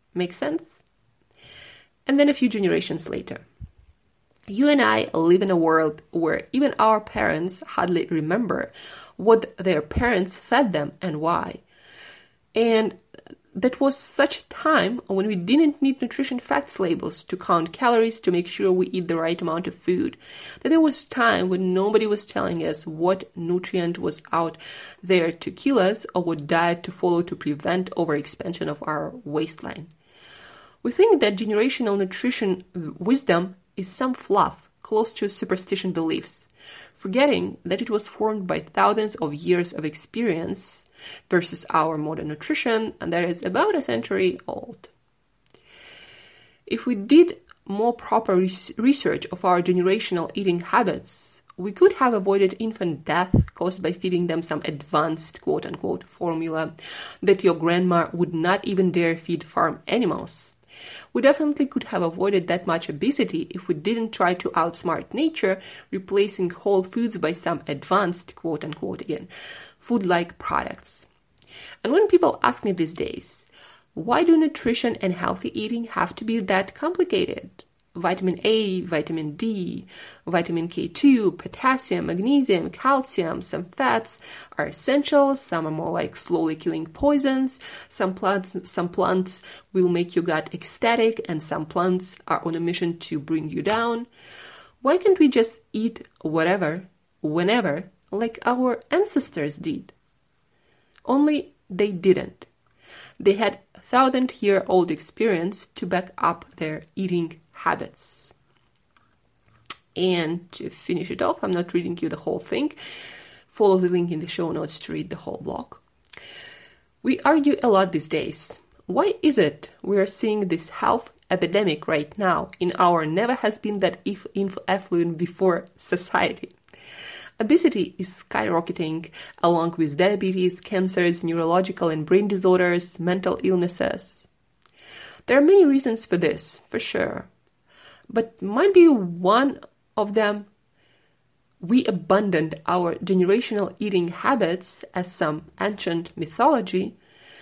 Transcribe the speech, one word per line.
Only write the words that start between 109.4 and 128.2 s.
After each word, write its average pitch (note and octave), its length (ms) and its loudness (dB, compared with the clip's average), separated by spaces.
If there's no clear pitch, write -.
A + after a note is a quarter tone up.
And F3 580 0
to - 160 -10
finish - 440 -6
it - 100 -6
off, - 220 0
I'm G3+ 80 -2
not F3 220 -2
reading F3 260 -2
you E3 80 -2
the - 80 -8
whole F3 240 -6
thing. - 320 -4
Follow G3 320 4
the F#3 100 2
link F3 220 0
in D#3+ 80 -4
the E3 80 -8
show E3+ 240 -4
notes D#3+ 300 -6
to - 120 -12
read D#3 180 -8
the E3 60 -12
whole - 240 -10
blog. - 360 -10
We - 160 2
argue C#4+ 420 4
a B3 60 4
lot F#3+ 240 4
these D3+ 160 -4
days. - 500 -6
Why C#4+ 360 0
is C4+ 160 4
it D3+ 320 0
we G3 180 0
are F#3+ 100 4
seeing G#3 400 0
this E3 220 -4
health - 420 0
epidemic F3+ 560 0
right D3 320 -2
now F#3 400 0
in F3+ 220 0
our F3 260 4
never G3+ 280 0
has G#3+ 240 -2
been G#3 200 -4
that F#3 260 0
if, G3 300 -6
if G3 320 -4
affluent E3+ 520 0
before F3 500 0
society? - 720 -2
Obesity B3 580 2
is - 280 -8